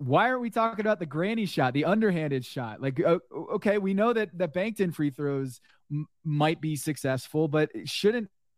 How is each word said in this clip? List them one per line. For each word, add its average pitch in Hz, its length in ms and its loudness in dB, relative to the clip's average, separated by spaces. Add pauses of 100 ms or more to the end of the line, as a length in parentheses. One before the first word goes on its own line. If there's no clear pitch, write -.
"Why 151 280 4
aren't 254 120 0
we 233 100 -4
talking 226 300 0
about 208 180 2
the 170 80 -6
granny 190 400 -2
shot, 131 260 2
the 147 120 2
underhanded 165 600 2
shot?" 117 380 -8
Like, 135 180 -2
o-, 165 200 4 (340)
okay, 208 240 2
we 196 160 0
know 220 180 2
that 214 240 -2
the 175 120 0
banked 202 320 -4
in 185 100 2
free 147 200 -2
throws 139 500 -4 (300)
m-, 147 180 -6 (160)
might 151 360 2
be 156 140 -2
successful, 143 720 -2
but 156 240 2 (180)
shouldn't 220 400 0 (280)